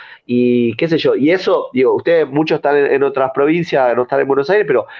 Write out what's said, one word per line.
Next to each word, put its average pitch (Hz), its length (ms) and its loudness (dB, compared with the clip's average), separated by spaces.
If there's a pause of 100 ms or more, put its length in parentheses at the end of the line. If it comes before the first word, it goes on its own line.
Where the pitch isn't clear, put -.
(260)
y 123 500 0
qué 165 120 -2
sé 160 100 0
yo. 131 160 0
Y 131 160 2
eso, 185 420 0
digo, 123 220 2
ustedes 160 340 0
muchos 156 280 -2
están 143 220 0
en, 143 80 2
en 135 180 0
otras 135 280 -2
provincias, 143 640 0
no 123 80 0
están 139 200 -2
en 135 40 -4
Buenos 139 240 0
Aires, 208 160 2
pero, 123 220 0 (120)